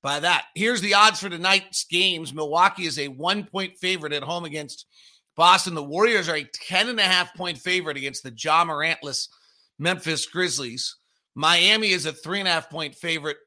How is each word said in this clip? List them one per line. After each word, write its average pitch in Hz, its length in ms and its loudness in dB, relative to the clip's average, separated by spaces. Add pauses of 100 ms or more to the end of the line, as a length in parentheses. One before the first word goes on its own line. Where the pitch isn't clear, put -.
by 143 180 -4
that. 170 260 0 (100)
Here's 220 260 0
the 202 120 2
odds 214 260 6
for 196 100 -10
tonight's 185 540 0
games. 170 500 -2
Milwaukee 170 500 2
is 151 140 -4
a 143 100 -4
one-point 185 720 -4
favorite 175 340 -4
at 139 120 -6
home 170 200 -6
against 151 400 -12 (520)
Boston. 180 380 4
The 151 80 -4
Warriors 185 460 2
are 160 80 -2
a 147 80 -6
ten 202 460 -2
and 226 100 -4
a 196 40 4
half 180 300 2
point 175 220 -6
favorite 175 400 -2
against 135 280 -8
the 120 120 -14
Ja 156 300 2
Morantless 151 640 -4 (480)
Memphis 160 480 -2
Grizzlies. 131 720 -6 (380)
Miami 185 580 4
is 160 120 0
a 156 80 -4
three 185 280 -6
and 190 80 -2
a 175 40 2
half 160 160 -2
point 147 260 -10
favorite 156 520 -6